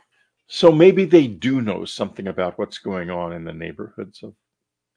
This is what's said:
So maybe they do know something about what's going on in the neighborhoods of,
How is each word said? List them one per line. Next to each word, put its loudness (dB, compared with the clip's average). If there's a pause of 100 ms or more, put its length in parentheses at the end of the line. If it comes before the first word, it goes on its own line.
(480)
So 4
maybe 6
they 6
do -4
know -6
something -10
about -6
what's -8
going -8
on -8
in -12
the -12
neighborhoods -16
of, -18 (640)